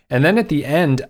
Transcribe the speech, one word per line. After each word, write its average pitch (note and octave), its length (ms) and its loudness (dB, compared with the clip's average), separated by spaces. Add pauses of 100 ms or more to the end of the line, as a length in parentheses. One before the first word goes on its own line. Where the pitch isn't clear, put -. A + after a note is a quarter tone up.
And B2 140 0
then F#3 140 2
at A#3 100 -2
the C#3+ 160 -2
end C#3 460 0